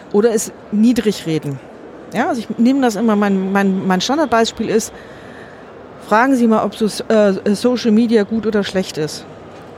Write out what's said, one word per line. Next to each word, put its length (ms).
oder 220
es 180
niedrig 540
reden. 320
Ja, 140
also 120
ich 180
nehme 220
das 160
immer, 200
mein, 360
mein, 340
mein 140
Standardbeispiel 680
ist, 240
fragen 260
Sie 140
mal, 160
ob 100
so, 120
äh, 460
Social 380
Media 320
gut 220
oder 180
schlecht 340
ist. 260